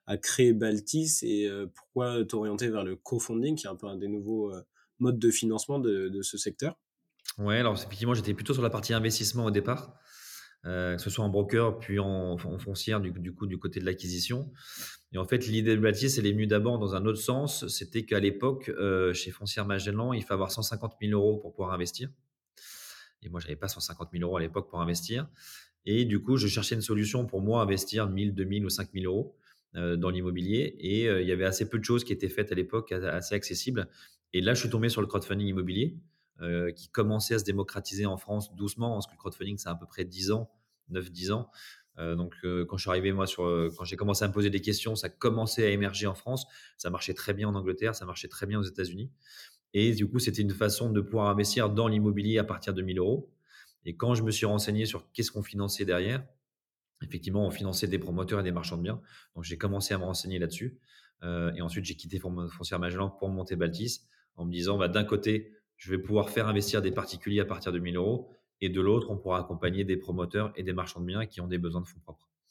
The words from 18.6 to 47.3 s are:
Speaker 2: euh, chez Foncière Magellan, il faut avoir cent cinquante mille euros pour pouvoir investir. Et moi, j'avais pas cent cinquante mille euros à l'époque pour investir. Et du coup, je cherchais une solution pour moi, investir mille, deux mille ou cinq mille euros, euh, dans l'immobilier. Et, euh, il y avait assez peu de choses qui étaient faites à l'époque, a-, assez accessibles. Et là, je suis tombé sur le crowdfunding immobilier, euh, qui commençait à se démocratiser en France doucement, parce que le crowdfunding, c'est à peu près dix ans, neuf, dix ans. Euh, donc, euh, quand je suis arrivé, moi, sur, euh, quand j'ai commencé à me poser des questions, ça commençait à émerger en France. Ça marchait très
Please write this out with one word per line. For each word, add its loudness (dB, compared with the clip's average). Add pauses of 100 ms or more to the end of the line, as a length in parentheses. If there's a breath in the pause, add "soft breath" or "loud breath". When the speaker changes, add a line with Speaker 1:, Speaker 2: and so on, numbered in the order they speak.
Speaker 2:
euh, 2
chez -4
Foncière -4
Magellan, 0
il 0
faut -2
avoir 0
cent -4
cinquante -6
mille 2
euros 6
pour -10
pouvoir -4
investir. -4 (1120 loud breath)
Et -12
moi, -6
j'avais -6
pas -4
cent -6
cinquante -8
mille -2
euros 0
à 2
l'époque -2
pour -4
investir. -2 (560 loud breath)
Et 4
du 2
coup, 6
je 4
cherchais 0
une 0
solution 0
pour -2
moi, 4
investir 2
mille, 2
deux 0
mille 0
ou 0
cinq -4
mille -2
euros, 0 (380 soft breath)
euh, 2
dans 2
l'immobilier. 0
Et, 2
euh, 4
il 2
y 2
avait 2
assez 0
peu -2
de 0
choses 2
qui -6
étaient 0
faites -2
à 0
l'époque, -2
a-, -2
assez -4
accessibles. -2 (460 loud breath)
Et 2
là, 4
je 0
suis -2
tombé 2
sur 0
le 2
crowdfunding -2
immobilier, 4 (460 soft breath)
euh, 2
qui -16
commençait 4
à 4
se -2
démocratiser 0
en 0
France -4
doucement, -2
parce -4
que -20
le -20
crowdfunding, -6
c'est -6
à -2
peu -12
près -8
dix -2
ans, 0 (380)
neuf, -4
dix -4
ans. -2 (480 loud breath)
Euh, -2
donc, -4
euh, 0
quand -6
je -4
suis -4
arrivé, 2
moi, 2
sur, -2
euh, 2
quand -10
j'ai -6
commencé 0
à 2
me -2
poser 4
des 0
questions, -2
ça -6
commençait 2
à 6
émerger 0
en 0
France. -6 (320 loud breath)
Ça -6
marchait -4
très -4